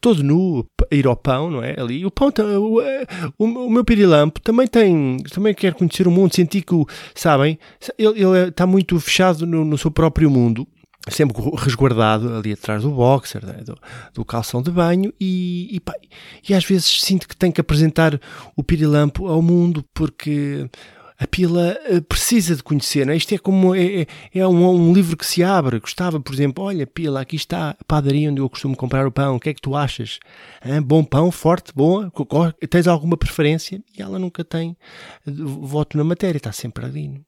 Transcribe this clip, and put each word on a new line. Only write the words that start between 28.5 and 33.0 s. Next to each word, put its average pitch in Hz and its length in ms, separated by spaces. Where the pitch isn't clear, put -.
comprar 135 320
o 127 40
pão, 135 260
o - 20
que 156 100
é 147 40
que - 80
tu 139 140
achas? 123 440
Hã? 147 180
Bom 151 200
pão, 156 280
forte, 170 420
boa? 175 380
Co-, 143 140
co-, 160 260
tens 170 160
alguma 170 300